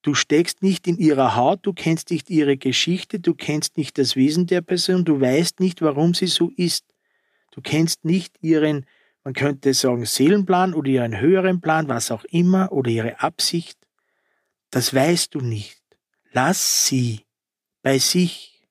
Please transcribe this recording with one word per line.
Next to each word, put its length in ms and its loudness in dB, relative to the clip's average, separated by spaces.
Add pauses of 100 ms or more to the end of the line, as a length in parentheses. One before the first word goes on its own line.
Du 120 0
steckst 480 0
nicht 240 0
in 120 0
ihrer 380 2
Haut, 300 0
du 60 0
kennst 400 -4
nicht 180 -6
ihre 280 2
Geschichte, 640 -4
du 120 0
kennst 440 -4
nicht 200 -6
das 200 0
Wesen 300 2
der 140 0
Person, 440 0
du 160 2
weißt 400 0
nicht, 200 -2
warum 320 2
sie 140 -2
so 300 0
ist. 280 -2 (680)
Du 100 -20
kennst 420 -2
nicht 380 -2
ihren, 440 0 (380)
man 100 -10
könnte 400 0
sagen, 320 0
Seelenplan 680 2
oder 160 -2
ihren 320 -2
höheren 400 2
Plan, 260 0
was 240 -4
auch 140 -8
immer, 480 2
oder 180 0
ihre 300 -2
Absicht. 560 -4 (960)
Das 180 -2
weißt 440 0
du 40 -4
nicht. 440 -8 (480)
Lass 560 0
sie 380 -2 (580)
bei 160 2
sich. 720 -2